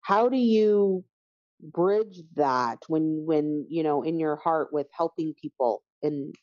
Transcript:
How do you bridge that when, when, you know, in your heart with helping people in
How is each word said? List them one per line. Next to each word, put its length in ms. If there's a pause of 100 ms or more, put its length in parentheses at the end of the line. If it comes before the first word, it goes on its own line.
How 260
do 80
you 640 (580)
bridge 580 (160)
that 420 (100)
when, 380
when, 440
you 140
know, 200
in 160
your 180
heart 340
with 240
helping 380
people 500 (180)
in 300 (120)